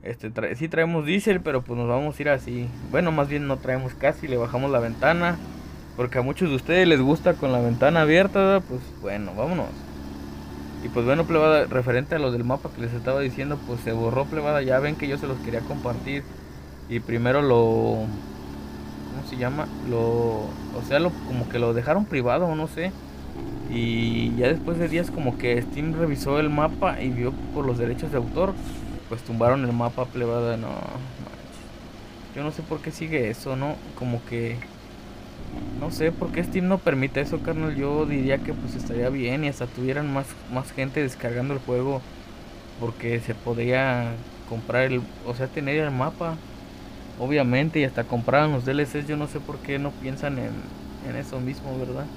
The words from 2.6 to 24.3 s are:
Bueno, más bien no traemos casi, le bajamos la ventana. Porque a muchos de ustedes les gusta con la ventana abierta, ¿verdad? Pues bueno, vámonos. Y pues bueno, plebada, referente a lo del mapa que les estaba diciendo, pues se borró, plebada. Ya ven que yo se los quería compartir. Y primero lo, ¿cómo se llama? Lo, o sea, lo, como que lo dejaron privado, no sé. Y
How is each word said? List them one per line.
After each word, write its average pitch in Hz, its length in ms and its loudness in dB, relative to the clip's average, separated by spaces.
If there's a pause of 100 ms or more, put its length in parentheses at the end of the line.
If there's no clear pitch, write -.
Bueno, 165 200 4
más 147 160 4
bien 147 200 -2
no 135 100 0
traemos 127 380 -2
casi, 156 320 2
le 127 100 2
bajamos 123 320 2
la 131 100 6
ventana. 160 580 4 (580)
Porque 123 240 0
a - 20 2
muchos 151 280 2
de 135 60 2
ustedes 170 320 6
les 147 140 8
gusta 160 320 6
con 143 180 2
la 123 100 4
ventana 135 400 6
abierta, 185 380 6
¿verdad? 196 280 6
Pues 127 140 -4 (200)
bueno, 98 340 -4
vámonos. 135 340 0 (1120)
Y 117 60 -4
pues 120 160 2
bueno, 151 180 4
plebada, 156 420 6
referente 127 480 2
a 160 60 2
lo 135 120 2
del 120 120 0
mapa 135 320 0
que 120 60 -8
les 117 120 -4
estaba 123 280 0
diciendo, 139 440 -2
pues 120 140 -6
se 117 140 -2
borró, 117 320 2
plebada. 147 360 2
Ya 127 180 4
ven 147 160 0
que 151 120 -4
yo 139 100 -2
se 143 80 -6
los 131 140 -2
quería 117 220 -4
compartir. 135 600 -4 (680)
Y 120 100 0
primero 120 420 2
lo, 113 640 6 (1120)
¿cómo 139 120 -6
se 131 100 -8
llama? 131 280 -2 (240)
Lo, 117 520 2
o 110 460 -8
sea, 143 120 4
lo, 175 100 4
como 123 400 -4
que 123 80 -2
lo 117 160 4
dejaron 151 320 2
privado, 156 480 2
no 156 140 -2
sé. 170 240 -4 (800)
Y 117 640 2